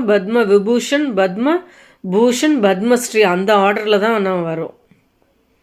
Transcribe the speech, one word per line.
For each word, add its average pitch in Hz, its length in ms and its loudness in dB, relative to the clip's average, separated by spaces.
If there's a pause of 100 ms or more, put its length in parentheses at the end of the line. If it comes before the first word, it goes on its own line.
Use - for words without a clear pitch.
பத்ம 208 400 0
விபூஷன், 233 680 0
பத்ம 196 440 0 (460)
பூஷன், 247 580 0
பத்மஸ்ரீ, 220 640 0
அந்த 185 320 0
ஆர்டர்ல 208 420 2
தான் 220 220 0
நான் 185 220 -2
வரும். 160 300 -8 (880)